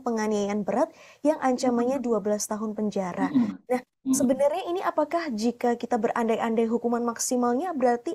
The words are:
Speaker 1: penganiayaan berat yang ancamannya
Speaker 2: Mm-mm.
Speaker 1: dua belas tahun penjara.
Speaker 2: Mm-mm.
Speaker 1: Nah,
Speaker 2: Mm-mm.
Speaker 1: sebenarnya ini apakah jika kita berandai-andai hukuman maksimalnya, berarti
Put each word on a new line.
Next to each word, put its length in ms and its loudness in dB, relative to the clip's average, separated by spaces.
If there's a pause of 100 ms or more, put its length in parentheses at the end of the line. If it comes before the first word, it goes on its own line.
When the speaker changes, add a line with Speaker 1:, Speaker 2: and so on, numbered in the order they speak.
Speaker 1:
penganiayaan 560 0
berat 320 0 (320)
yang 160 2
ancamannya 560 2
Speaker 2:
Mm-mm. 80 -6
Speaker 1:
dua 160 0
belas 240 -2
tahun 320 -6
penjara. 560 -2
Speaker 2:
Mm-mm. 320 2
Speaker 1:
Nah, 160 0
Speaker 2:
Mm-mm. 320 -4
Speaker 1:
sebenarnya 560 2
ini 160 -2
apakah 480 0
jika 400 0
kita 240 -2
berandai-andai 720 0
hukuman 320 0
maksimalnya, 720 0
berarti 420 0